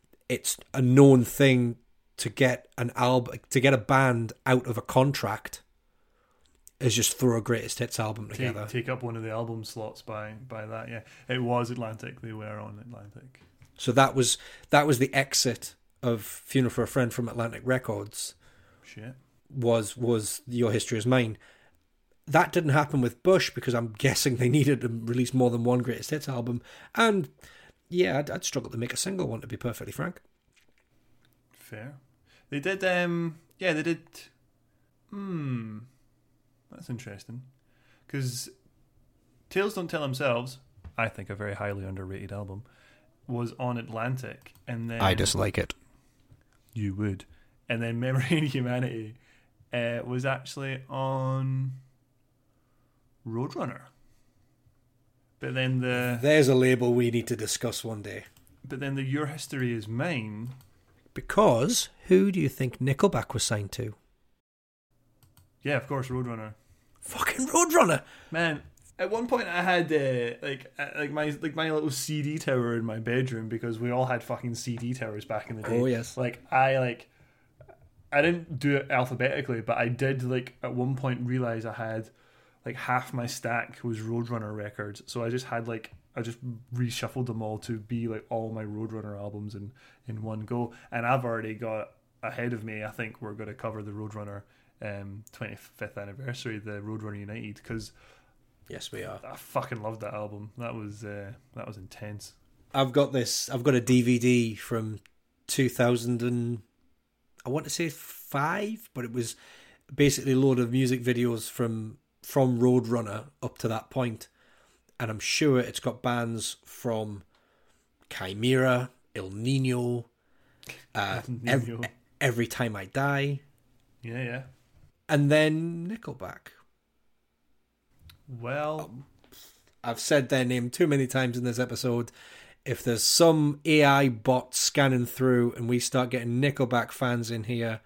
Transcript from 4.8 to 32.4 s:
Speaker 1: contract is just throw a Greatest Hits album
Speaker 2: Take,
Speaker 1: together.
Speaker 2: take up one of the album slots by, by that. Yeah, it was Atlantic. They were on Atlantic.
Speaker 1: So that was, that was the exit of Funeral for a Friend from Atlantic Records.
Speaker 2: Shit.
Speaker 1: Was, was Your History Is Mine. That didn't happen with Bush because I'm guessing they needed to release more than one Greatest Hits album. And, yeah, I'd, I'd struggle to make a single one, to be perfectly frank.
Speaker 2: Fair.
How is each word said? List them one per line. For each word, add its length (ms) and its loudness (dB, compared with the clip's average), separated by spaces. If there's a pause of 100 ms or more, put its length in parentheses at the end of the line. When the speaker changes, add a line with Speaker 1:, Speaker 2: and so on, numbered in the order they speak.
Speaker 1:
contract 800 0 (1160)
is 160 2
just 240 0
throw 180 4
a 40 0
Greatest 380 -2
Hits 200 -4
album 300 -4
Speaker 2:
Take, 80 -10
Speaker 1:
together. 300 -4
Speaker 2:
take 200 -4
up 160 -4
one 140 -6
of 60 -8
the 80 -6
album 340 -6
slots 360 -10
by, 320 -10 (140)
by 180 -12
that. 220 -10
Yeah, 140 -10 (260)
it 160 0
was 260 2
Atlantic. 520 -8
They 100 -10
were 260 -10
on 220 -12
Atlantic. 640 -20 (360)
Speaker 1:
So 140 -2
that 240 6
was, 220 4 (320)
that 180 6
was 120 4
the 140 2
exit 600 0 (260)
of 220 0
Funeral 480 0
for 120 -2
a 40 0
Friend 260 0
from 140 -2
Atlantic 380 -6
Records. 720 -2 (480)
Speaker 2:
Shit. 300 -16 (400)
Speaker 1:
Was, 440 2
was 500 0
Your 240 2
History 260 0
Is 80 -2
Mine. 320 2 (880)
That 260 4
didn't 160 2
happen 320 4
with 220 0
Bush 260 6
because 240 -2
I'm 240 -2
guessing 400 2
they 120 2
needed 320 6
to 60 -2
release 460 0
more 160 6
than 160 0
one 140 4
Greatest 320 -4
Hits 180 -4
album. 320 -4 (340)
And, 320 4 (640)
yeah, 300 2
I'd, 100 -4
I'd 160 -6
struggle 260 -4
to 60 -8
make 160 -4
a 40 -6
single 300 -4
one, 140 -6
to 60 -16
be 100 -8
perfectly 340 -6
frank. 300 -6 (1300)
Speaker 2:
Fair. 440 -16 (560)